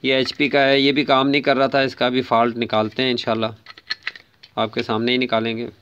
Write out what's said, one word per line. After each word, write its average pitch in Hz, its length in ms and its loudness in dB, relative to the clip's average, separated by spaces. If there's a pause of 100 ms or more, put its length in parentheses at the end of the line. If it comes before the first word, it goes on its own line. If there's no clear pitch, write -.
ये 135 180 2
एचपी 131 280 -2
का 143 120 2
है, 139 200 4
ये 139 120 2
भी 139 120 0
काम 135 240 2
नहीं 139 140 0
कर 135 140 2
रहा 135 120 2
था। 135 140 0
इसका 127 260 -2
भी 127 140 0
फॉल्ट 117 340 0
निकालते 110 460 -2
हैं 131 80 0
इंशाल्लाह, 113 420 -4 (1040)
आपके 113 240 -2
सामने 117 300 0
ही 127 60 2
निकालेंगे। 113 500 -2 (140)